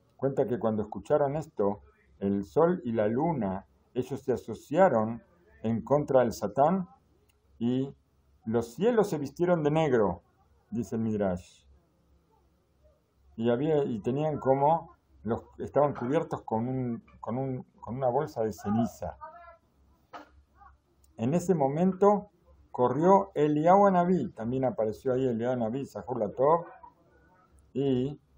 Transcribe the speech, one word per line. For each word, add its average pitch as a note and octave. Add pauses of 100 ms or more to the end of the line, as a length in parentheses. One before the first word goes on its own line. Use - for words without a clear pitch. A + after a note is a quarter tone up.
(160)
cuenta C#3
que A2+
cuando A2
escucharon C#3+
esto, G2+ (360)
el G2+
sol -
y A#2
la G#2+
luna, A#2 (280)
ellos B2+
se B2+
asociaron A#2 (400)
en A2+
contra C#3
del A#2+
Satán D#3+ (720)
y C3 (520)
los A2+
cielos G#3+
se D#3+
vistieron E3
de D3
negro, B2 (480)
dice A2+
el A2
Midrash. G2+ (1700)
Y A#2
había, D3
y B2
tenían D3
como, C#3+ (260)
los, G#2+ (140)
estaban C#3
cubiertos D#3
con A2+
un, B2 (160)
con A2+
un, C3 (160)
con A2
una C3
bolsa C3+
de A2
ceniza. - (2000)
En B2+
ese F3
momento F#3 (400)
corrió D#3+
Eliyahu D3+
Anabí, F3
también B2
apareció A2
ahí C3
Eliyahu A#2+
Anabí, B2
Zahur A#2+
Latov, C#3+ (1080)
y C3+ (200)